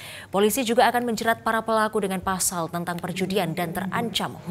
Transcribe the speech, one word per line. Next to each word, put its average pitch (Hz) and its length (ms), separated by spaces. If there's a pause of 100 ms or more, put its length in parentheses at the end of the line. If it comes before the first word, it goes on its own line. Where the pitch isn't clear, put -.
(280)
Polisi 214 400
juga 233 240
akan 240 160
menjerat 226 400
para 226 160
pelaku 214 400
dengan 190 160
pasal 180 480
tentang 175 320
perjudian 185 560
dan 175 160
terancam 185 640 (160)